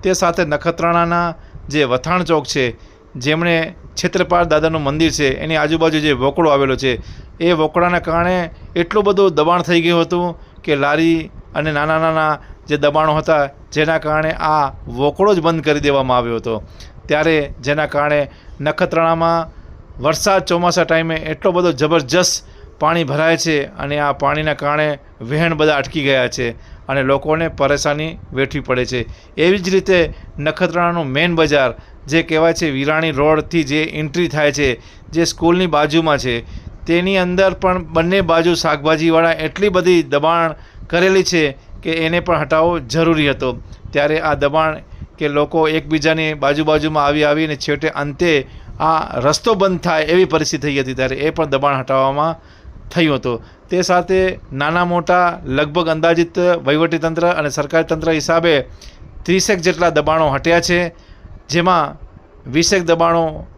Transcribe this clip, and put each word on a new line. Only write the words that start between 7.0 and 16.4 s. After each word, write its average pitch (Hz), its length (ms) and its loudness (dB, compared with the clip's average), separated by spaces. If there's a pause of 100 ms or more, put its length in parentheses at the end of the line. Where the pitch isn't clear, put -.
એ 170 140 2
વોકળાના 170 460 0
કારણે 170 360 0 (380)
એટલું 175 300 0
બધું 196 300 2
દબાણ 165 280 2
થઈ 170 200 2
ગયું 170 220 2
હતું 175 220 -2 (360)
કે 160 140 -2
લારી 156 540 0 (240)
અને 156 180 -2
નાના 151 260 0
નાના 160 340 0 (340)
જે 151 120 -2
દબાણો 151 400 2
હતા, 147 320 0 (200)
જેના 156 280 0
કારણે 156 400 -2
આ 151 340 0 (140)
વોકળો 147 480 2
જ 175 60 0
બંધ 160 240 0
કરી 147 160 0
દેવામાં 135 380 2
આવ્યો 117 200 -2
હતો. 113 160 -4 (520)